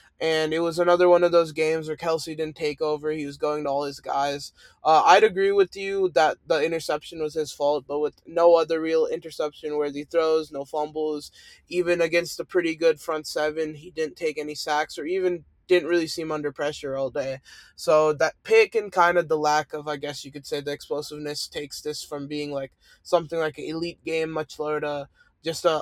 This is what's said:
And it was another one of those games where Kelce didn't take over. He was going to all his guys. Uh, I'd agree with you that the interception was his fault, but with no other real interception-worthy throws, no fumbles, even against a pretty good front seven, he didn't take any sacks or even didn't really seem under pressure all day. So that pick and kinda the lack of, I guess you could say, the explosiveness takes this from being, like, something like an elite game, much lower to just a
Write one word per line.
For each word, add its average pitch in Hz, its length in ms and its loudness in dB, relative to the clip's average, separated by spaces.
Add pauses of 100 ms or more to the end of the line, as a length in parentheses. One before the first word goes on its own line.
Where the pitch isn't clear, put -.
(200)
And 156 340 0
it 160 60 0
was 170 180 -2
another 175 320 6
one 175 140 8
of 170 80 4
those 165 200 4
games 156 360 -2
where 156 100 -6
Kelce 165 400 -4
didn't 156 180 -6
take 151 240 -4
over. 151 300 -2
He 156 160 -4
was 143 120 -12
going 151 260 -2
to 139 80 -2
all 143 140 -2
his 143 140 -10
guys. 143 520 -4 (320)
Uh, 156 200 6
I'd 190 200 8
agree 196 280 2
with 196 240 2
you 196 340 -2
that 156 360 2
the 151 180 0
interception 160 600 -4
was 151 100 -6
his 151 180 -4
fault, 143 360 -2
but 143 100 -6
with 151 300 -4
no 170 260 6
other 165 260 4
real 160 280 2
interception-worthy 151 960 -6
throws, 160 480 0
no 143 120 -8
fumbles, 151 680 -6 (380)
even 175 320 0
against 165 380 0
a 170 60 -6
pretty 165 300 0
good 156 240 2
front 156 260 -6
seven, 156 480 -4
he 156 160 -18
didn't 156 260 -8
take 156 220 -6
any 151 160 -8
sacks 151 460 -4
or 147 60 -8
even 180 380 -2 (240)
didn't 175 220 4
really 170 160 2
seem 160 260 -6
under 147 200 -4
pressure 147 440 -6
all 135 140 -4
day. 131 300 -6 (360)
So 156 380 4
that 151 300 0
pick 220 320 6
and 208 160 -2
kinda 175 320 4
the 156 160 -4
lack 151 340 0
of, 151 140 -8
I 151 80 -4
guess 143 280 -10
you 139 80 -18
could 139 140 -16
say, 143 160 -4
the 143 100 -6
explosiveness 147 760 -8
takes - 340 -12
this 151 220 -8
from 143 240 -10
being, 147 240 -8
like, 135 220 -8 (280)
something 165 380 -2
like 156 180 -4
an - 80 -12
elite 165 380 -8
game, 160 260 -2
much 156 300 -8
lower 151 220 -4
to 143 280 -6 (340)
just - 220 -4
a 160 160 2